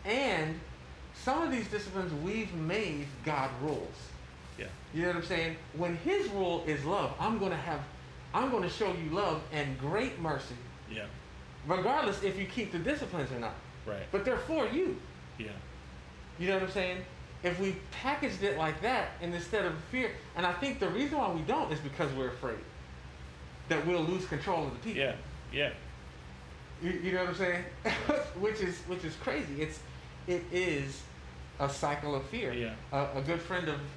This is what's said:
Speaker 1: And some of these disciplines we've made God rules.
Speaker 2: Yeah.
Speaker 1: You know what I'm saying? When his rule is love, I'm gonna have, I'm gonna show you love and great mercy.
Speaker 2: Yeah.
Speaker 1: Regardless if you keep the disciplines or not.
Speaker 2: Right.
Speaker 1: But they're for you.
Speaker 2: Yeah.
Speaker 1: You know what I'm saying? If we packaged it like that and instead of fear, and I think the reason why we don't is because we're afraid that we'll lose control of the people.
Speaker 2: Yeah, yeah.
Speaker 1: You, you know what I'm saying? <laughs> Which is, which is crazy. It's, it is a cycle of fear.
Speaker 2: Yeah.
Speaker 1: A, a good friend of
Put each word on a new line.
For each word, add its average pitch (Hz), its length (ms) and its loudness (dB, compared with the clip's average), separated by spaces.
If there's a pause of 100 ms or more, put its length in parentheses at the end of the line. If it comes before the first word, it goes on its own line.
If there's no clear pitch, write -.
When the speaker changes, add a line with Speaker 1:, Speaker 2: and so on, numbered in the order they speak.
Speaker 1:
And 185 560 2 (540)
some 285 300 2
of 277 80 2
these 226 180 0
disciplines 190 420 -2 (120)
we've 202 320 0
made 160 520 0 (160)
God 139 260 2 (120)
rules. 139 340 -2 (640)
Speaker 2:
Yeah. 110 60 -4 (280)
Speaker 1:
You 160 100 2
know 175 60 4
what 175 80 2
I'm 165 60 0
saying? 165 320 2 (220)
When 170 200 2
his 381 320 4
rule 185 380 2
is 143 160 2
love, 165 360 2
I'm 208 200 4
gonna 185 160 2
have, 147 240 -2 (540)
I'm 254 180 4
gonna 190 180 4
show 196 240 2 (100)
you 156 80 -2
love 170 300 2 (120)
and 143 260 0
great 180 400 0
mercy. 143 360 -2 (360)
Speaker 2:
Yeah. 107 140 -4 (640)
Speaker 1:
Regardless 196 560 4
if 185 140 2
you 196 80 0
keep 208 260 -2
the 175 80 0
disciplines 180 520 0
or 120 80 -2
not. 113 140 -2 (320)
Speaker 2:
Right. 101 160 -2 (100)
Speaker 1:
But 196 140 2
they're 247 120 4
for 302 300 2
you. 311 300 2 (400)
Speaker 2:
Yeah. 107 100 -4 (920)
Speaker 1:
You 180 100 2
know 190 60 6
what 190 80 4
I'm 185 80 -2
saying? 180 260 2 (460)
If 175 160 2
we 196 160 4 (160)
packaged 262 520 0
it 190 140 4
like 156 240 2
that 226 280 2 (120)
and 175 120 -2
instead 180 320 2
of 160 100 2 (160)
fear, 254 200 2 (240)
and 180 100 2
I 175 80 6
think 269 260 0
the 185 100 4
reason 277 280 2
why 214 140 4
we 165 100 2
don't 180 300 2
is 147 80 0
because 143 340 0
we're 131 160 2
afraid 117 280 -2 (1120)
that 151 180 6
we'll 175 140 6
lose 180 240 2
control 160 420 2
of 127 60 -2
the - 60 -8
people. 208 220 -2
Speaker 2:
Yeah, 127 140 4 (380)
yeah. 139 160 4 (1120)
Speaker 1:
You, 180 80 2
you 175 220 0
know 185 80 2
what 180 80 2
I'm 175 60 0
saying? 180 280 2 (220)
<laughs> - 540 2
Which 214 200 2
is, 175 220 0
which 180 240 -4
is 151 120 -2
crazy. 165 440 0
It's, 156 180 -2 (480)
it 175 240 2
is 151 500 2 (580)
a 139 100 4
cycle 147 460 0
of 135 100 2
fear. 208 280 -2
Speaker 2:
Yeah. 117 200 0 (180)
Speaker 1:
A, 139 280 2
a - 20 0
good 165 200 2
friend 175 280 0
of 143 100 0 (180)